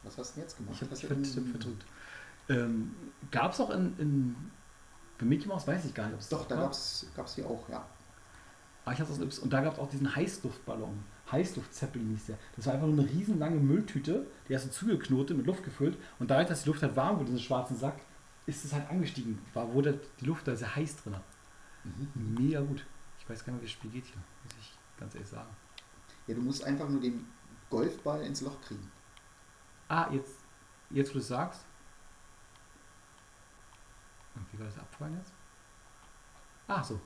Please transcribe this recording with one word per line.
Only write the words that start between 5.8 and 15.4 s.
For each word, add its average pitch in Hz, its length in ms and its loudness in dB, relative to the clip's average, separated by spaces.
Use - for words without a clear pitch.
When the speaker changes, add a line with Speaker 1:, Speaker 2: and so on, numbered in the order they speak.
Speaker 2:
ich 117 80 -4
gar 107 120 -4
nicht, 110 100 -4
ob's - 140 -8
Speaker 1:
Doch, 151 120 0
Speaker 2:
auch - 60 -6
Speaker 1:
da 123 80 0
Speaker 2:
gab. 131 100 2
Speaker 1:
gab's, - 400 -2
gab's - 200 -6
die 131 80 -4
auch, 117 260 -4
ja. 113 160 -6
Speaker 2:
Aber 123 80 0
ich 135 80 0
hatte 156 100 0
aus 143 60 -2
dem - 100 0
Yps - 120 -6
und 127 120 0
da 135 100 8
gab's 156 180 2
auch 139 100 -2
diesen 135 260 2
Heißluftballon. 113 840 -2
Heißluftzeppelin 131 840 0
hieß 107 160 -2
der. - 100 -6
Das 107 120 -2
war - 80 4
einfach 147 120 4
nur 151 120 8
eine 139 100 8
riesenlange 165 500 4
Mülltüte, 156 680 4
die 135 80 2
hast 131 100 0
du 135 60 -6
zugeknotet, 160 640 4
mit 123 100 2